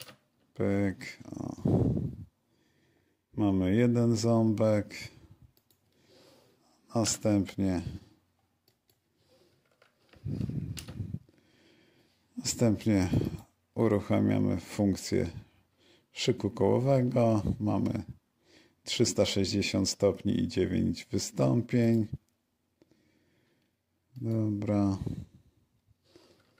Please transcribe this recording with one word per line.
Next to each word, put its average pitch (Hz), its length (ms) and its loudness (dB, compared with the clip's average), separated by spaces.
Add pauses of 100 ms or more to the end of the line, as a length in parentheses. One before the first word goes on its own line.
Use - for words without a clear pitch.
(540)
Pyk. 101 640 -2 (200)
O. - 220 -10 (1700)
Mamy 95 420 2
jeden 117 400 4
ząbek. 110 800 2 (2000)
Następnie, 101 840 0 (4000)
następnie 104 720 2 (640)
uruchamiamy 104 840 2
funkcję 95 720 0 (800)
szyku - 380 -2
kołowego. 120 960 2 (160)
Mamy 101 440 -2 (800)
trzysta - 420 2
sześćdziesiąt 98 640 0
stopni 98 520 0
i 95 60 0
dziewięć 90 580 0
wystąpień. 117 1040 0 (2000)
Dobra. 104 800 0 (1600)